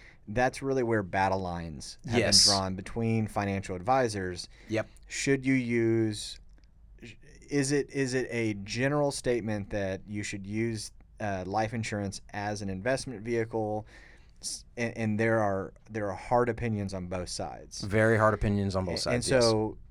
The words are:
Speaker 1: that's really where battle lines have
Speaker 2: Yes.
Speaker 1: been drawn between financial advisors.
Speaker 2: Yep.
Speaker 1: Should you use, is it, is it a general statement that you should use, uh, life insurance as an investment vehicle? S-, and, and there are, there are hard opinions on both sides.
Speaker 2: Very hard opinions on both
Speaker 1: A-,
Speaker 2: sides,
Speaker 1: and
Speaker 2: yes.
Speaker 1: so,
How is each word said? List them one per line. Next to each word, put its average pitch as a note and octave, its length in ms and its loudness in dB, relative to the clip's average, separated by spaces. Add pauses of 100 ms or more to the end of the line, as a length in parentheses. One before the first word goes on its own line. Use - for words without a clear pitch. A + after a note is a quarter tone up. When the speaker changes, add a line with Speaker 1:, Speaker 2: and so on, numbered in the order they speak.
(280)
Speaker 1:
that's B2+ 340 0
really C3+ 200 0
where A2+ 200 2
battle F#2+ 380 2
lines E2+ 580 -8 (100)
have A#2 100 0
Speaker 2:
Yes. G2+ 280 6
Speaker 1:
been G2+ 80 6
drawn F#2+ 220 0
between A2 500 -2
financial G2 500 -2
advisors. G2 720 -2 (200)
Speaker 2:
Yep. A2 200 -2 (200)
Speaker 1:
Should C#3 360 0
you C3+ 100 4
use, A2+ 840 2 (1120)
is C#3 220 2
it, C#3 180 2
is C3+ 240 -2
it B2+ 160 0
a A2+ 240 0 (100)
general C#3 480 0
statement G#2+ 580 -2
that F#2+ 380 -2
you G#2 140 -4
should G2 240 -8
use, A2+ 440 -4 (300)
uh, G2 260 -2
life A2 280 0
insurance G#2 480 -4 (100)
as G#2 300 -6
an G2 80 -6
investment A#2+ 520 -4
vehicle? A2+ 640 -2 (560)
S-, - 220 -8 (120)
and, A#2 220 -4
and G#2+ 220 0
there A2+ 180 4
are, G2 340 0 (160)
there G#2+ 220 -4
are F#2 60 -4
hard A#2+ 320 2
opinions G#2+ 440 -2
on F#2 140 -6
both F2+ 220 -6
sides. C2+ 540 -10
Speaker 2:
Very A2 360 4
hard G#2+ 160 6
opinions G2+ 400 2
on F#2 100 0
both F2 120 -2
Speaker 1:
A-, - 20 -2
Speaker 2:
sides, A#2+ 300 0
Speaker 1:
and C#3 80 4
Speaker 2:
yes. A#2+ 80 6
Speaker 1:
so, A2 340 2 (120)